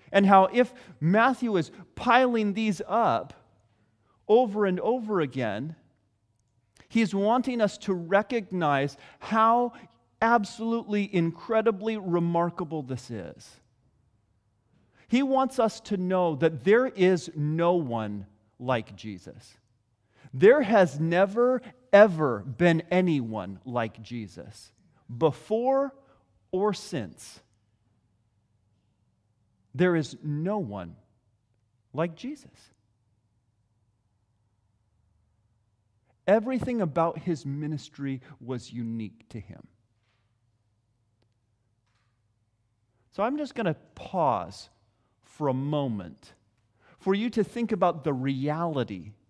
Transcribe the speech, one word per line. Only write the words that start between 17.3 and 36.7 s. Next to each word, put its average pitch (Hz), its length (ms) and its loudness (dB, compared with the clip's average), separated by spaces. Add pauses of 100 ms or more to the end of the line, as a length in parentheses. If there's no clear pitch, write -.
no 160 400 0
one 110 520 -4 (320)
like 123 380 -4
Jesus. - 600 -16 (760)
There 208 300 6
has 190 360 2
never, 202 600 2 (320)
ever 160 460 6
been 160 520 2
anyone 113 720 0
like 120 380 -6
Jesus, 107 680 -14 (420)
before 240 800 0 (580)
or 196 220 0
since. - 680 -10 (2250)
There 170 220 2
is 156 260 -4
no 156 360 -4
one 101 380 -10 (960)
like 165 220 -4
Jesus. 277 360 -14 (3750)
Everything 226 540 0